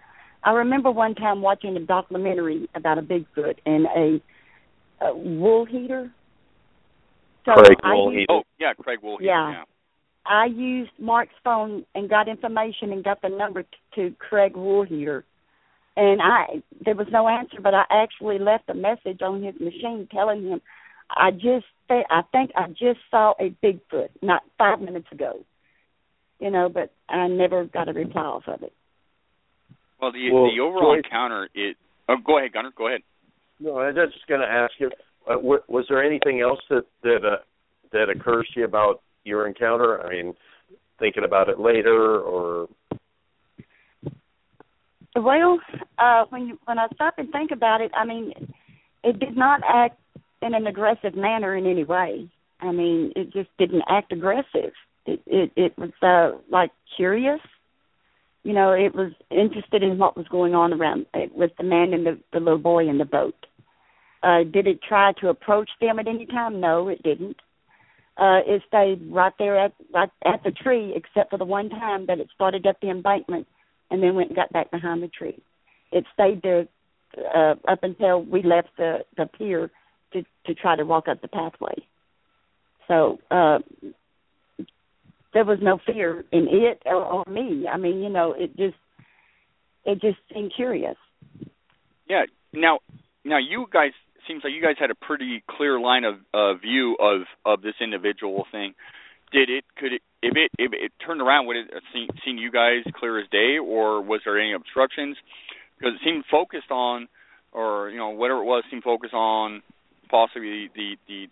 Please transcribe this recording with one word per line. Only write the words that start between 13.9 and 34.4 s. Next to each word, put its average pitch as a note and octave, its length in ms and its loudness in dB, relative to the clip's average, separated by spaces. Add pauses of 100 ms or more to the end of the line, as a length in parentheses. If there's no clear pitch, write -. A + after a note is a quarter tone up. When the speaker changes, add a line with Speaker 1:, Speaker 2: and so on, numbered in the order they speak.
Speaker 1:
to F3+ 240 -4
Craig G3+ 360 0
Woolheater. F3+ 680 -2 (760)
And G3+ 220 4
I, G#3+ 400 2 (240)
there G#3+ 80 0
was G3+ 180 -6
no A3+ 160 2
answer, A#3 320 -4
but G3 140 2
I G3 160 4
actually G#3+ 480 0
left G#3 320 0
a F3 60 -8
message F#3+ 480 -4
on G3 180 -4
his G3 140 -10
machine G#3 580 -8
telling G#3 300 0
him, F3+ 180 -6 (480)
"I F#3 220 2
just, A3 340 -2 (220)
th-, B3 200 0
I - 140 2 (100)
think C4 240 0
I F3+ 120 -2
just A#3 320 -2 (100)
saw G#3+ 300 4
a F#3+ 100 -2 (160)
Bigfoot - 440 -2 (120)
not F#3 220 2 (160)
five G3+ 200 2
minutes F3+ 320 -12
ago." C#3 280 -8 (1000)
You G3 120 -6
know, F3+ 200 0
but F3 200 -6 (180)
I F3+ 200 -2
never F3+ 360 0
got E3+ 240 -6
a D#3 40 -8
reply D#3+ 280 -6
off D3+ 260 -8
of - 140 -10
it. - 120 -16 (1300)
Speaker 3:
Well, C3 120 -4
the, B2+ 200 -6
Speaker 2:
Well, B2+ 220 6
Speaker 3:
the A#2 80 -2
overall D#3+ 340 4
Speaker 2:
Joyce D#3 100 -2
Speaker 3:
encounter, A2+ 500 -4
it, G2+ 220 -6 (300)
oh, B2+ 160 2
go D3 140 4
ahead, C3 160 -2
Gunnar, A#2 240 -6
go A2+ 120 -4
ahead. B2 120 -4 (580)
Speaker 2:
No, D3 200 -8
I C3+ 100 0
was C#3+ 240 0
just - 160 -20
gonna C3+ 160 0